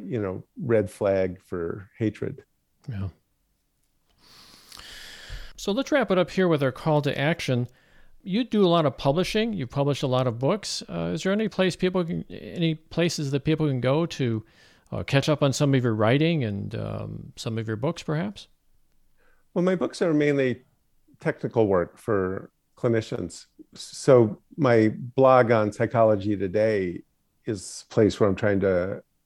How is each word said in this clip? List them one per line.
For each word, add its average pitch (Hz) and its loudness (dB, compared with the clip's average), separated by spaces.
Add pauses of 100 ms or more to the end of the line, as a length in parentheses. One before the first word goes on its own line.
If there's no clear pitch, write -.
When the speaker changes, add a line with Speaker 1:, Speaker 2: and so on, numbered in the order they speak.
Speaker 1:
you 131 -6
know, 98 -6 (180)
red 110 0
flag 95 -2
for 92 -8
hatred. - -6 (440)
Speaker 2:
Yeah. 98 -6 (2500)
So - -6
let's 262 -2
wrap 262 2
it 185 2
up 180 0
here 185 2
with 151 2
our 131 0
call 151 0
to 139 -4
action. 139 -2 (540)
You 208 -2
do 208 2
a 180 6
lot 170 4
of 135 -2
publishing. 185 0
You've 151 -6
published 143 -2
a 151 -2
lot 127 0
of 117 -4
books. 165 -2
Uh, 170 -4
is 160 -6
there 190 0
any 214 0
place 185 0
people 185 0
can, 165 -6
any - -2
places 160 -2
that 139 -2
people 156 2
can 131 -2
go 139 0
to, 117 -2 (480)
uh, 104 -6
catch 135 0
up 147 2
on 139 4
some 139 2
of 127 4
your 120 2
writing 143 2
and, 101 -6
um, 107 -10
some 113 -6
of 110 -6
your 113 -4
books, 139 -6
perhaps? 175 -6 (1040)
Speaker 1:
Well, 175 0
my 185 2
books - -4
are 170 0
mainly 139 0 (580)
technical 123 0
work 90 0
for 95 -4 (260)
clinicians. 113 -4 (280)
So - 4 (160)
my 117 4 (240)
blog 131 6
on 107 2
Psychology 107 2
Today 98 0 (440)
is - -10
a - -20
place 110 4
where 107 4
I'm 95 2
trying 101 0
to 92 0 (240)